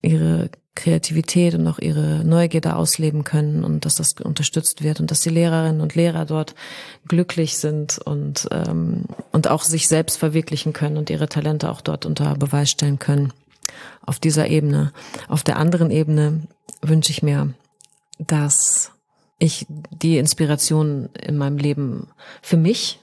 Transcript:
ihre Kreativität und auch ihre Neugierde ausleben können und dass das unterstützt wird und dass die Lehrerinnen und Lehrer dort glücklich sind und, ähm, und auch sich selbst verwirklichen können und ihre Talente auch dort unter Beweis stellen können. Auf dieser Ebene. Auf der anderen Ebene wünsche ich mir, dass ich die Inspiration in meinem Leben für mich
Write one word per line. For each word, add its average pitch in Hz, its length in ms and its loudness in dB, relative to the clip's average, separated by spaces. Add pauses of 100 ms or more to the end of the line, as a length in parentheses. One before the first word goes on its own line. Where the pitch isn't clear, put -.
ihre 160 480 2 (260)
Kreativität 165 760 0
und 82 140 0
auch - 120 -2
ihre 151 440 0
Neugierde 165 520 2
ausleben 151 480 0
können 151 400 0
und 151 220 -2
dass 151 100 2
das 156 180 0
unterstützt - 680 -2
wird 151 160 -2
und 156 120 -2
dass 151 100 0
die 165 80 0
Lehrerinnen 160 520 2
und 156 120 -2
Lehrer 165 320 2
dort 156 300 -4 (520)
glücklich 170 500 0
sind 151 420 -4
und, 143 520 -4
ähm, - 540 -2 (260)
und - 180 2
auch 151 140 2
sich 165 240 0
selbst 160 300 2
verwirklichen 156 560 -2
können 151 240 -2
und 151 120 -4
ihre 151 200 -2
Talente 151 400 -2
auch - 120 -6
dort 156 240 -4
unter 147 300 0
Beweis 143 360 2
stellen 143 260 0
können. 143 360 0 (720)
Auf - 140 -4
dieser 156 280 2
Ebene. 147 460 2 (340)
Auf - 160 0
der - 140 0
anderen 165 340 2
Ebene 151 560 2 (340)
wünsche 156 300 2
ich - 120 -4
mir, 143 300 0 (680)
dass - 720 0 (480)
ich - 280 0 (240)
die 165 260 2
Inspiration 151 920 0 (120)
in 151 160 -2
meinem 143 200 -2
Leben 143 500 -2 (340)
für - 160 2
mich 170 460 2